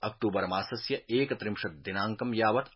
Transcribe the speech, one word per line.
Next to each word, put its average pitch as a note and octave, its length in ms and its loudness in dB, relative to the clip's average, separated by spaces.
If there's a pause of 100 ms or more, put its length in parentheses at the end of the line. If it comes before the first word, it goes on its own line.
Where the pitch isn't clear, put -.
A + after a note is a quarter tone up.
अक्टूबर G2+ 440 2
मासस्य G2 640 -2
एकत्रिंशत् A2 640 0
दिनाङ्कं G2+ 640 -2
यावत् A2 420 4